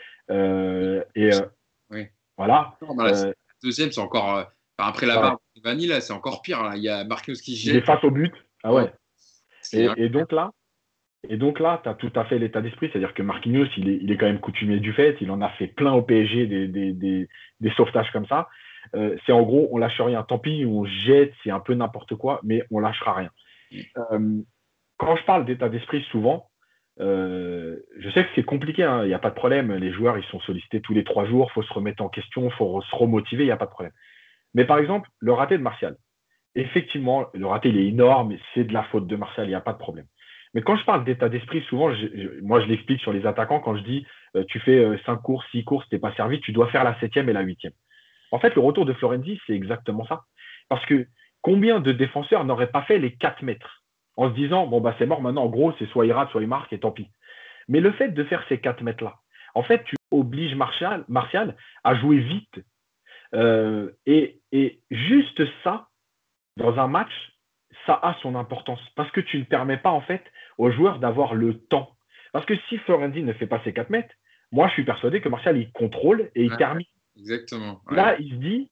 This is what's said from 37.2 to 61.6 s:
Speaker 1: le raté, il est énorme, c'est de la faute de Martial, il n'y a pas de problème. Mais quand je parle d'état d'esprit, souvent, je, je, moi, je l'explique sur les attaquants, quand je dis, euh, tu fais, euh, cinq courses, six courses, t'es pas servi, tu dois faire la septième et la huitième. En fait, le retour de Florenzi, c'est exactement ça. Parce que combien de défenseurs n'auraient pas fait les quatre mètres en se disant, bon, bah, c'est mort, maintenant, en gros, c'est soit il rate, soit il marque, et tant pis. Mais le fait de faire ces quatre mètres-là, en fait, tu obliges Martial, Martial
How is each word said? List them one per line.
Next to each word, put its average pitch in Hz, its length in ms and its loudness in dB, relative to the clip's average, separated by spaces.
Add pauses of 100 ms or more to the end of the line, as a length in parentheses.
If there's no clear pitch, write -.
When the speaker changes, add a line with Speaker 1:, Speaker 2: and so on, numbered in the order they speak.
Speaker 1:
le 95 120 -6
raté, 107 240 2
il 104 80 4
est 98 100 4
énorme, 120 480 6 (180)
c'est 123 100 2
de 110 100 -4
la 107 100 0
faute 98 240 -4
de 107 80 -4
Martial, 104 300 -6
il 98 40 -6
n'y 95 60 -2
a 90 60 -6
pas 113 120 -6
de - 40 -12
problème. 80 300 -14 (460)
Mais 113 100 -2
quand 208 120 4
je 208 80 -2
parle 151 220 2
d'état 123 240 0
d'esprit, 120 400 -6
souvent, 139 240 0
je, 107 140 -6
je, 92 340 -10
moi, 110 180 4
je 107 60 0
l'explique 113 340 -2
sur 107 140 -4
les 98 140 -2
attaquants, 113 320 0
quand 107 180 -4
je 101 60 -10
dis, 135 220 -6 (300)
euh, 95 140 0
tu 113 100 -8
fais, 131 240 6
euh, 107 220 2
cinq 120 120 -2
courses, 127 340 -4
six 120 120 -4
courses, 131 260 -2
t'es 98 100 -2
pas 107 160 -6
servi, 117 260 -2
tu - 100 -8
dois 117 200 4
faire 131 120 2
la 120 160 0
septième 127 300 0
et 110 40 4
la 98 80 -2
huitième. 92 320 -8 (580)
En 120 80 -2
fait, 233 160 4
le 131 60 4
retour 147 240 4
de 131 80 0
Florenzi, 127 540 -4
c'est 113 60 -2
exactement 107 520 -6
ça. - 200 -8 (420)
Parce - 180 -4
que 135 220 2 (340)
combien 202 380 4
de 135 120 0
défenseurs 131 540 0
n'auraient 123 260 0
pas 139 100 0
fait 208 180 2
les 127 160 -2
quatre - 280 -4
mètres - 400 -10 (340)
en 131 120 2
se 110 60 -6
disant, 151 320 0
bon, 117 140 2
bah, 113 180 0
c'est 117 60 2
mort, 151 160 0
maintenant, 127 220 -2
en 117 60 0
gros, 139 300 2
c'est 127 100 -6
soit 117 160 2
il 117 60 4
rate, 135 200 0
soit 110 100 -2
il 110 60 -2
marque, 117 260 -4
et 98 60 -8
tant 110 120 -2
pis. - 180 -14 (580)
Mais 139 120 4
le 196 120 6
fait 254 180 0
de 147 160 -2
faire 131 240 -4
ces 127 100 -2
quatre 123 220 -6
mètres-là, 113 380 -8 (340)
en 120 100 0
fait, 233 200 2
tu - 120 -10 (160)
obliges 139 440 0
Martial, 170 520 -4
Martial 127 480 -2 (280)